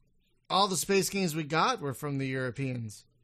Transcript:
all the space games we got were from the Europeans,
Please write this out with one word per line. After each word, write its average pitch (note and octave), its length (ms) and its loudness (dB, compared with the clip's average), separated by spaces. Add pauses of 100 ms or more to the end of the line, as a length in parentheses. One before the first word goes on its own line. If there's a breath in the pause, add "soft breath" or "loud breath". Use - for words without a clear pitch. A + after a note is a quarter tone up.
(480)
all F#3+ 180 4
the F#3 120 0
space G3 320 2
games F#3 260 0
we E3 80 -2
got E3+ 380 2
were C#3 120 -4
from C#3+ 220 -4
the C3+ 100 -2
Europeans, B2+ 800 -4 (200)